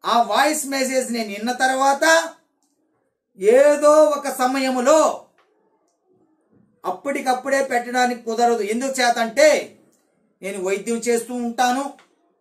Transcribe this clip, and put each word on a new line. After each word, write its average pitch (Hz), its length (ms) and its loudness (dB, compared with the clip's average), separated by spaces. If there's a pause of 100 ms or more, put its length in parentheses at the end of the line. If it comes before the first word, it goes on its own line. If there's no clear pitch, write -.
ఆ 233 160 2
voice 262 440 0
message 262 460 -2
నేను 226 180 -4
విన్న 208 220 -6
తర్వాత 277 840 0 (1000)
ఏదో 294 680 6
ఒక 277 240 -2
సమయంలో 262 960 0 (1600)
అప్పటికప్పుడే 269 760 -2
పెట్టడానికి 247 600 -2
కుదరదు. 226 380 0
ఎందుకు 240 300 -4
చేత 247 260 0
అంటే 247 600 -2 (640)
నేను 190 220 -10
వైద్యం 202 340 -6
చేస్తూ 233 360 -4
ఉంటాను, 247 600 -4 (480)